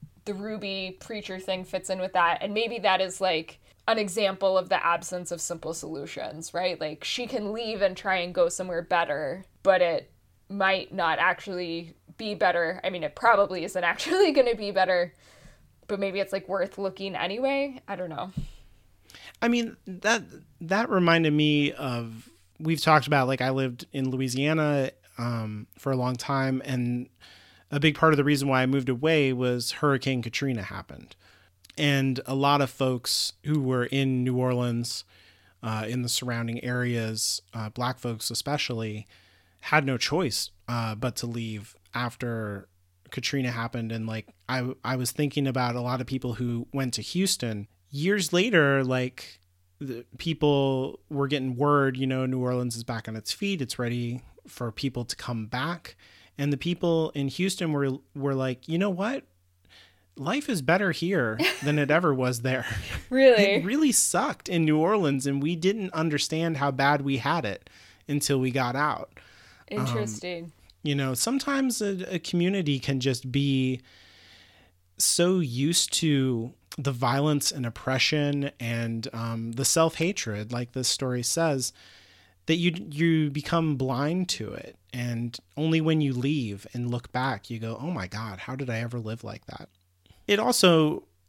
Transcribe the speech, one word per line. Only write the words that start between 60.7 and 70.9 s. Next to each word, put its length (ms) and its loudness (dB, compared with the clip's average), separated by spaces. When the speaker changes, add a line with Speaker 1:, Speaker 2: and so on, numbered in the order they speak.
Speaker 2:
here 480 0
Speaker 1:
<laughs> 120 -8
Speaker 2:
than 140 2
it 140 2
ever 200 4
was 300 0
there." 240 -2
Speaker 1:
Really? 320 10
Speaker 2:
It 200 4
really 280 4
sucked 580 0
in 160 2
New 140 4
Orleans, 480 2
and 160 0
we 120 0
didn't 380 0
understand 640 0
how 140 0
bad 320 4
we 140 0
had 280 0
it 240 -6
until 320 0
we 100 0
got 260 0
out. 440 -2
Um, 140 -2
Speaker 1:
Interesting. 640 -4
Speaker 2:
you 140 0